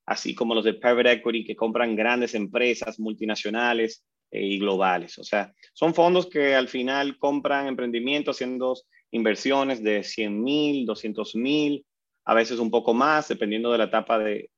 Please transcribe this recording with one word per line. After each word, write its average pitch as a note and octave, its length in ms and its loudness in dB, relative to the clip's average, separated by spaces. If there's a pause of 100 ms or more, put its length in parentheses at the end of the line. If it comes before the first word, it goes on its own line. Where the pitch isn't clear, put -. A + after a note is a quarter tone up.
así - 280 -4
como A#2 200 0
los A2 100 2
de A2 100 2
private A#2+ 380 4
equity A#2 320 -2
que G#2+ 120 -8
compran A2+ 400 0
grandes A#2+ 380 0
empresas A2 640 -2
multinacionales, A2 1040 -2 (260)
eh, G#2 160 -4
y G2 120 -2
globales. F#2+ 600 0
O F#2+ 60 -18
sea, G2+ 280 -2 (220)
son E3 180 0
fondos F3 340 4
que C#3+ 280 2
al C3 140 2
final C3+ 500 -2
compran C#3+ 480 0
emprendimientos B2+ 680 -2
haciendo B2+ 380 -2 (360)
inversiones A#2+ 720 0
de G#2 220 2
cien G#2+ 380 -4
mil, C#3+ 440 0
doscientos G#2+ 480 -6
mil, C#3+ 500 0 (400)
a - 80 2
veces A2+ 260 2
un A2+ 120 0
poco A#2 240 2
más, D3 340 2
dependiendo A2+ 420 -2
de A#2 80 4
la A2 60 2
etapa A2+ 340 0
de, G#2+ 400 -2